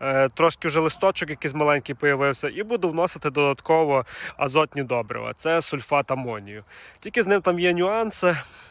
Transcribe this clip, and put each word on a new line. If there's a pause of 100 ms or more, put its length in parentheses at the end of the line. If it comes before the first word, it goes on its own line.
е,
трошки
вже
листочок
якийсь
маленький
появився,
і
буду
вносити
додатково (320)
азотні
добрива,
це
сульфат
амонію. (360)
Тільки
з
ним
там
є
нюанси (340)